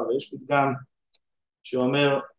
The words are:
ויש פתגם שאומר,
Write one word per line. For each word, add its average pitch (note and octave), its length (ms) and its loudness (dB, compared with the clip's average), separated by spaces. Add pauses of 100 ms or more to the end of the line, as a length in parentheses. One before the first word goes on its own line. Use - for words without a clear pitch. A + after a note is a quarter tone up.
ויש C3+ 260 -4
פתגם C#3 380 0 (880)
שאומר, C#3 560 2 (200)